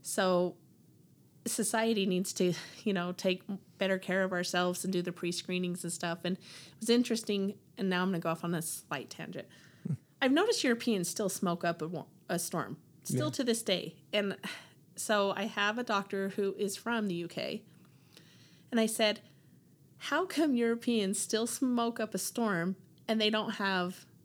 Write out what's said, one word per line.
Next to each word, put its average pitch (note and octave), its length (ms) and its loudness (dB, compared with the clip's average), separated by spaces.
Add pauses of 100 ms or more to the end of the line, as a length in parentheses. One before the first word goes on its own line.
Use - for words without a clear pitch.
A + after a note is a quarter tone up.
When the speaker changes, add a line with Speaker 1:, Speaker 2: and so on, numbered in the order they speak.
Speaker 1:
So F3+ 540 2 (880)
society A3 600 2
needs F#3 280 0
to, F3+ 200 4 (300)
you G#3 80 2
know, F3+ 200 0
take F#3 300 0 (360)
better F#3+ 200 2
care F#3 260 0
of F#3+ 80 -2
ourselves F3+ 520 0
and F#3+ 80 0
do F3+ 100 0
the F3+ 100 -2
pre-screenings F3+ 720 -4
and E3+ 80 -4
stuff. E3+ 320 -2
And F3+ 120 0
it - 60 -18 (380)
was A3+ 100 0
interesting, A3 640 2 (240)
and F#3+ 100 0
now F3+ 140 2
I'm F#3 60 2
gonna F#3 100 0
go E3 120 -2
off E3 140 -2
on E3+ 100 0
a D#3+ 80 -2
slight - 480 -8
tangent. - 360 -10 (400)
Speaker 2:
Hmm. D3 80 -2 (260)
Speaker 1:
I've C4 120 6
noticed G4+ 320 4
Europeans A#3 440 2
still G#3 200 -2
smoke F3 360 -2
up E3+ 180 0
a D#3 60 -4
wa-, E3+ 160 -6 (240)
a E3+ 100 0
storm, D3+ 400 -4 (260)
still C3+ 240 0
Speaker 2:
Yeah. C4 40 -4
Speaker 1:
to C4+ 120 -2
this A3+ 180 0
day. F3+ 320 -2 (180)
And G3+ 240 0 (600)
so G3+ 400 2
I G3+ 80 -2
have G#3 340 0
a B3 60 -4
doctor G3 460 -2
who G3 280 -2
is G3 180 -2
from A#3 300 -2
the F3+ 80 0
U E3+ 140 -4
K, D2 340 -6 (1080)
and A#3 80 2
I A3 60 4
said, G#3+ 340 2 (800)
"How D#4+ 280 0
come D4 280 2
Europeans A#3 640 2
still A3+ 280 0
smoke A#3+ 540 0
up A3 140 -4
a F#3+ 40 -2
storm F#3+ 580 0 (300)
and A3 140 2
they G#3+ 100 4
don't G#3+ 220 0
have F#3 540 0 (180)